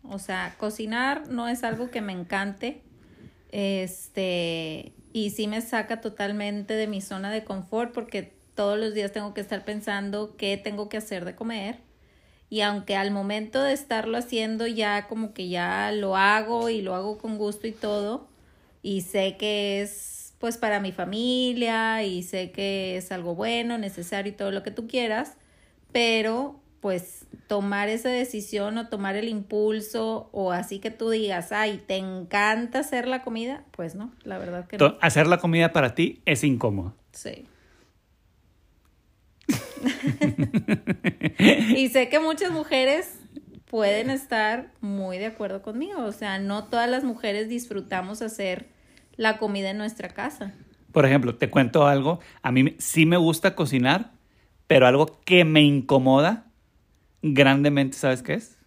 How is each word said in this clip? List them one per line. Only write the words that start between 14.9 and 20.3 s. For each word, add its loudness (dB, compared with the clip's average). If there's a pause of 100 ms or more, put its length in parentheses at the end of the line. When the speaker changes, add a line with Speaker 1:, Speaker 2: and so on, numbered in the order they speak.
Speaker 1:
como -6
que -8
ya -2
lo -2
hago 2
y -2
lo -4
hago -6
con -8
gusto -4
y -6
todo, -4 (540)
y -4
sé -2
que -2
es, -12